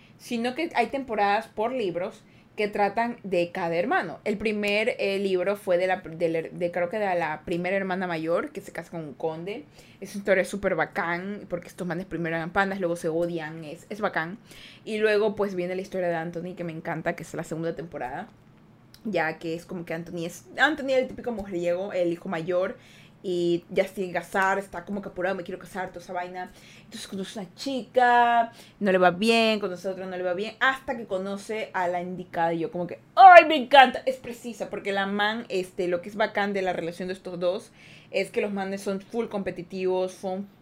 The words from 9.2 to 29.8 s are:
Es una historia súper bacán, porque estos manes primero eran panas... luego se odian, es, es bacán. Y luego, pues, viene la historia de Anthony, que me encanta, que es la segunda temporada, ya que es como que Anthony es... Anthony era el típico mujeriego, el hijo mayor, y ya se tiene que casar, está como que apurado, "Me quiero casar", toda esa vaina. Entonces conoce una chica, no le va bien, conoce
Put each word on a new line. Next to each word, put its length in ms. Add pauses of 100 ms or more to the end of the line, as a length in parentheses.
Es 160
una 60
historia 240
súper 300
bacán, 720
porque 180
estos 180
manes 200
primero 300
eran 160
panas... 280
luego 160
se 140
odian, 560
es, 240
es 100
bacán. 380 (480)
Y 120
luego, 380
pues, 200
viene 200
la 60
historia 260
de 80
Anthony, 400
que 80
me 80
encanta, 440
que 80
es 100
la 100
segunda 320
temporada, 540 (720)
ya 340
que 160
es 120
como 200
que 80
Anthony 320
es... 200 (120)
Anthony 320
era 100
el 80
típico 240
mujeriego, 600
el 220
hijo 160
mayor, 480 (500)
y 440
ya 160
se 80
tiene 180
que 60
casar, 400
está 260
como 160
que 80
apurado, 240
"Me 80
quiero 160
casar", 320
toda 100
esa 140
vaina. 380 (320)
Entonces 240
conoce 320
una 160
chica, 960 (280)
no 120
le 80
va 100
bien, 500
conoce 280